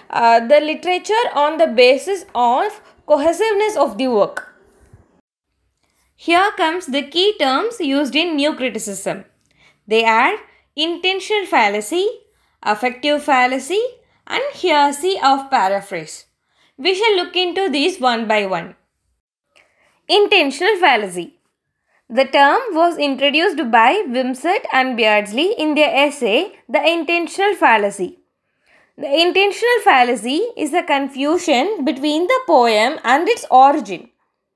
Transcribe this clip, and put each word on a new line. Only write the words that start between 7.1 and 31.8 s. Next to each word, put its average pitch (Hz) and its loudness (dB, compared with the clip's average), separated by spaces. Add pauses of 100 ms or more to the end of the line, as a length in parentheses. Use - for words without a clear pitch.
terms 311 -2
used 277 -2
in 320 0
new 285 0
criticism. 202 -8 (640)
They 226 2
are 233 2 (400)
intentional 370 -2
fallacy, 233 0 (560)
affective 254 -2
fallacy, 262 0 (460)
and - -4 (200)
heresy 302 0
of 269 2
paraphrase. 196 -4 (520)
We 339 0
shall 415 2
look 359 -4
into 359 -2
these 285 -2
one 233 -2
by 208 0
one. 170 -8 (1300)
Intentional 370 2
fallacy. 214 0 (680)
The 254 0
term 294 4 (100)
was 339 0
introduced 285 0
by 254 4
Wimsatt 262 -2
and 262 0
Beardsley 214 0
in 302 -2
their 294 2
essay, 277 0
The 285 -2
Intentional 339 -2
Fallacy. 202 0 (800)
The 294 -2
intentional 392 0
fallacy 254 2 (160)
is 294 -6
a 339 0
confusion 285 -2